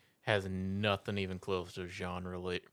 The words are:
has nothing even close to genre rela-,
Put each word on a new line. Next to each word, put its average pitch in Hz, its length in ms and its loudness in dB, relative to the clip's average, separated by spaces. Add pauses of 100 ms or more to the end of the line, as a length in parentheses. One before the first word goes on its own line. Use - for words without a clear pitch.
(220)
has 101 280 4
nothing 98 680 2
even 95 180 -2
close 90 360 0
to 92 140 -6
genre 90 520 -4
rela-, 90 220 -2 (120)